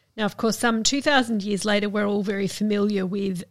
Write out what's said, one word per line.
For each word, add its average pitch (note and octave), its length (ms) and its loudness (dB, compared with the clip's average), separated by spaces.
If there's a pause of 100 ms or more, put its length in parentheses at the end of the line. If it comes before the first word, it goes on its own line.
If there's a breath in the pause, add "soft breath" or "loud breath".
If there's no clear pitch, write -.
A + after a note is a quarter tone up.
(140)
Now, G#3+ 120 -2
of - 100 -6
course, G#3+ 220 0
some A3+ 240 0
two C#4 180 0
thousand A#3 420 2
years G3 220 -2
later, G#3 240 0
we're G#3 180 0
all G3+ 160 0
very G3 240 -2
familiar G#3 600 0
with, F#3+ 440 -4